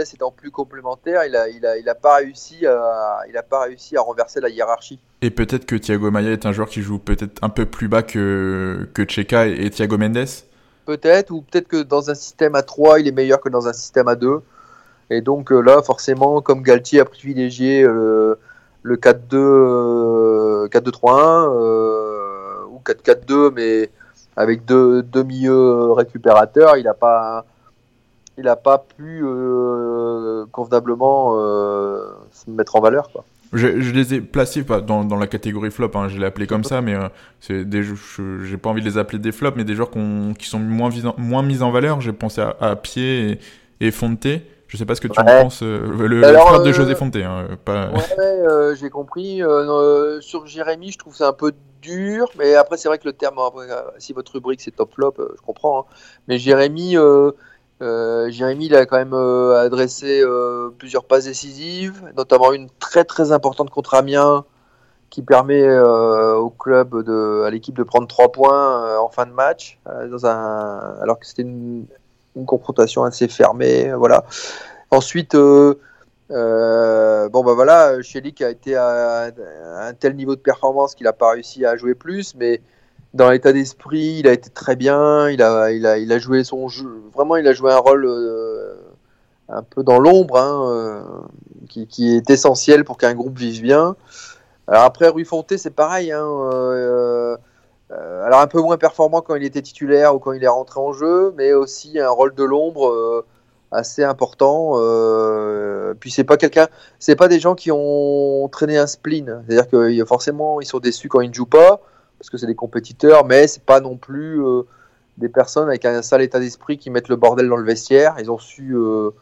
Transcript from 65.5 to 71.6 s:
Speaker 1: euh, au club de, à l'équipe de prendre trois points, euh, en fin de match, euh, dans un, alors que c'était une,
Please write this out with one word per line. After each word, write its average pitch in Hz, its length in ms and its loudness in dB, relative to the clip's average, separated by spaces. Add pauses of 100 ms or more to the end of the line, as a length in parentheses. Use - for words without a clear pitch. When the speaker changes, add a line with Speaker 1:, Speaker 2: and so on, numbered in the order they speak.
Speaker 1:
euh, 113 760 4
au 117 120 -4
club 123 540 -2
de, 107 420 -2
à 107 60 -4
l'équipe 113 260 -10
de 123 60 -4
prendre 120 240 0
trois 123 240 4
points, 135 520 2
euh, 110 140 -4
en 113 120 -2
fin 123 180 -6
de 123 40 -20
match, 139 560 -6
euh, 120 200 -12
dans 123 180 -8
un, 107 760 -6
alors 110 180 -2
que - 80 -20
c'était - 160 -10
une, 120 420 -12 (500)